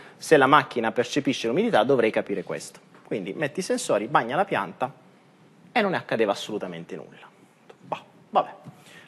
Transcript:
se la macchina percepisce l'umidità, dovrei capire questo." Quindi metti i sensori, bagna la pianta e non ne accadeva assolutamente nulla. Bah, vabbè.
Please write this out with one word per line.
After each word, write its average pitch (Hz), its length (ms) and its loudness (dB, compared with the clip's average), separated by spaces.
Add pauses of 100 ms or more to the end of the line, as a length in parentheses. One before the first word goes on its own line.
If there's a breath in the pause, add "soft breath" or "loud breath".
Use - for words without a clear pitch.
(180 loud breath)
se - 200 4
la 135 100 6
macchina 131 440 4
percepisce 127 560 -2
l'umidità, 147 360 2
dovrei 120 260 4
capire 98 340 -2
questo." - 360 -12 (260)
Quindi 95 280 -6
metti 156 260 -6
i 190 40 -4
sensori, 131 440 -2
bagna 131 280 0
la 185 100 2
pianta 123 460 -4 (800)
e 233 100 0
non 202 100 0
ne 143 60 -2
accadeva 113 340 0
assolutamente 95 640 -8
nulla. - 340 -18 (520)
Bah, - 220 -10 (280)
vabbè. - 220 0 (540 loud breath)